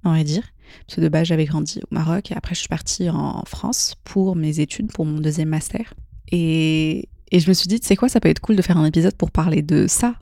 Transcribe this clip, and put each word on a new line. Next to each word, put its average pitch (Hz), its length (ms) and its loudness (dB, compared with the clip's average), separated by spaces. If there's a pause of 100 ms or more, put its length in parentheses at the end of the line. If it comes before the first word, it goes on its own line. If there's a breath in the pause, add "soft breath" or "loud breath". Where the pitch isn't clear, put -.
on 170 100 2
va 160 100 2
dire. 156 200 -2 (420 loud breath)
Parce - 100 -12
que 170 60 0
de 160 80 2
base, 160 160 2
j'avais 160 180 2
grandi 151 360 -4
au - 140 -10
Maroc 165 360 -2
et 196 40 -6
après, - 200 -8
je - 60 -8
suis - 80 -10
partie - 420 -4
en 147 340 -4
France - 600 -4
pour 190 320 0
mes 156 240 -2
études, 180 300 -4
pour - 140 -4
mon 151 160 -2
deuxième 156 300 0
master. 160 420 -4 (400)
Et, 160 800 0 (200)
et 180 100 6
je 156 60 2
me 185 60 6
suis 175 160 2
dit, 220 100 2
tu - 80 -6
sais 196 100 4
quoi, 214 120 2
ça 226 120 2
peut 165 100 4
être 156 100 0
cool 214 160 2
de 185 60 2
faire 175 160 2
un 156 80 4
épisode 165 320 2
pour - 140 -2
parler 160 280 2
de 151 260 2
ça 240 360 0